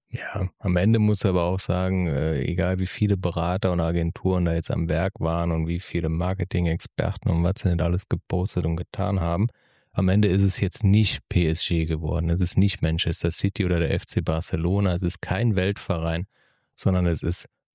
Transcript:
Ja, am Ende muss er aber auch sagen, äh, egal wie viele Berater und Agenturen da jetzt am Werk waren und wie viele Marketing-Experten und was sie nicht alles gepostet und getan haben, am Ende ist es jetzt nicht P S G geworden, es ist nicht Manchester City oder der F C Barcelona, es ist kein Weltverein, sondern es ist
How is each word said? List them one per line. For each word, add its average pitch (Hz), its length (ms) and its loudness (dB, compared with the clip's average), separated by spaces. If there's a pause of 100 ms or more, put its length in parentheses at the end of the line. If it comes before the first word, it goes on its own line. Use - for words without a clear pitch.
(160)
Ja, 92 320 -6 (120)
am 90 180 0
Ende 107 220 4
muss 107 240 2
er 98 80 4
aber 90 140 2
auch 92 140 -2
sagen, 92 460 0
äh, 78 360 0
egal 90 360 0
wie 95 80 -2
viele 101 320 0
Berater 90 540 -2
und 85 80 0
Agenturen 85 640 0
da 82 80 0
jetzt 82 160 -4
am 80 180 -2
Werk 82 320 -2
waren 85 320 0
und 80 140 0
wie 85 140 -4
viele 82 280 -4
Marketing-Experten 87 1200 -2
und 85 120 2
was 92 180 0
sie 92 80 2
nicht 85 120 0
alles 87 280 -2
gepostet 90 580 -2
und 82 80 -2
getan 95 460 -4
haben, 85 260 0 (440)
am 92 180 0
Ende 104 180 4
ist 95 160 2
es 95 160 2
jetzt - 240 -2
nicht 101 460 2
P 85 180 2
S 80 180 0
G 82 200 0
geworden, 82 440 -2
es 87 120 0
ist 85 180 2
nicht 98 240 2
Manchester 82 480 0
City - 340 0
oder 87 140 2
der 78 120 2
F 90 140 0
C - 160 0
Barcelona, 85 720 0
es 87 80 -2
ist 87 180 -2
kein 104 360 0
Weltverein, 90 720 -2 (480)
sondern 92 320 2
es 85 160 0
ist - 260 -2 (260)